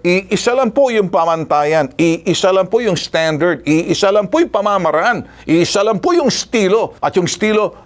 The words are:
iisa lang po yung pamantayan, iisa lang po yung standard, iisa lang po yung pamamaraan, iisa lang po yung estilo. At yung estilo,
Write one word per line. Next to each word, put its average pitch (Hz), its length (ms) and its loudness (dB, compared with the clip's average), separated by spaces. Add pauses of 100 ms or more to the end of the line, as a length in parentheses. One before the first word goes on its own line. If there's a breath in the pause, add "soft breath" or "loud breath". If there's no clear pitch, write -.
iisa 190 480 0
lang 262 160 0
po 277 160 2
yung 214 240 0
pamantayan, 156 880 0
iisa 170 560 0
lang 190 80 2
po 202 160 0
yung 208 160 0
standard, 160 720 -2
iisa 165 400 0
lang 202 240 0
po 311 80 2
yung 339 80 2
pamamaraan, 196 800 -2 (160 loud breath)
iisa 175 400 0
lang 214 160 0
po 349 160 0
yung 285 160 2
estilo. 208 720 -2
At 143 160 0
yung 175 80 0
estilo, 214 580 -2